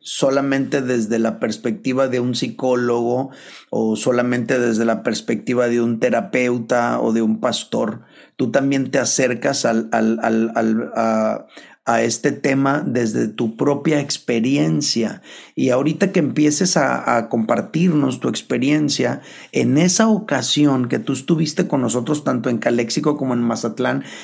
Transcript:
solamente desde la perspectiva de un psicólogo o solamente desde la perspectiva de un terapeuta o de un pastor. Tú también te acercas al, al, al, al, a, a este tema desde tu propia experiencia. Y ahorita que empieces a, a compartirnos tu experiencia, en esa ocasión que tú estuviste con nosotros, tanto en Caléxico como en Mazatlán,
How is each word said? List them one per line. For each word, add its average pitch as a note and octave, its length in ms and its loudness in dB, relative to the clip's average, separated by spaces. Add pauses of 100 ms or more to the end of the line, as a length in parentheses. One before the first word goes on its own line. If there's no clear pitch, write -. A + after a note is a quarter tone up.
solamente C#3 840 0
desde A#2 360 0
la A2+ 220 -2
perspectiva B2+ 680 -2
de B2 120 -2
un B2 140 -2
psicólogo B2 960 -2 (400)
o A2 260 0
solamente B2 640 0
desde A#2 260 2
la A2+ 180 0
perspectiva A#2+ 680 -2
de A#2+ 120 0
un A#2 200 0
terapeuta A#2+ 1000 0
o A#2 120 0
de A2+ 100 2
un A2 180 0
pastor. A#2 640 -4 (340)
Tú B2+ 140 -2
también C3+ 400 0
te C#3 80 0
acercas B2+ 680 0
al, A2+ 280 2
al, A2+ 300 2
al, A2+ 320 0
al, A2+ 400 0
a, A2+ 520 0 (380)
a A#2 180 2
este A#2 300 0
tema C3+ 540 0
desde A#2 420 0
tu A2 280 -4
propia C#3+ 440 0
experiencia. C#3 1200 0 (340)
Y C3 140 0
ahorita D#3 440 2
que - 80 2
empieces D3 580 2
a, B2+ 400 2
a A2+ 100 -2
compartirnos B2+ 920 0
tu - 80 -2
experiencia, C3 920 0 (320)
en B2+ 240 2
esa F3+ 320 4
ocasión C#3 800 2
que B2 100 0
tú A2+ 140 -2
estuviste D#3 560 0
con C3+ 140 0
nosotros, B2 420 -2
tanto B2+ 240 0
en A#2+ 80 2
Caléxico A#2+ 640 0
como B2+ 160 -2
en A#2+ 80 0
Mazatlán, B2 640 -2 (200)